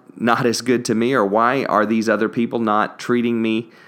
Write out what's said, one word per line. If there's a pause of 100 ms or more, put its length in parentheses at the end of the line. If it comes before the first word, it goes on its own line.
(160)
not
as
good
to
me,
or
why
are
these
other
people
not
treating
me (160)